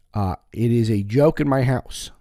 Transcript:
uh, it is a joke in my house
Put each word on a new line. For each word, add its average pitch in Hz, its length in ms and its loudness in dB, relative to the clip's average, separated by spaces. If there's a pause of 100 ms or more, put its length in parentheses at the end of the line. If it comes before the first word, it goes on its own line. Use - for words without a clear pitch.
(140)
uh, 98 200 -2 (180)
it 117 200 0
is 117 180 2
a 101 140 0
joke 143 340 2
in 147 100 0
my 135 140 2
house - 480 -4 (100)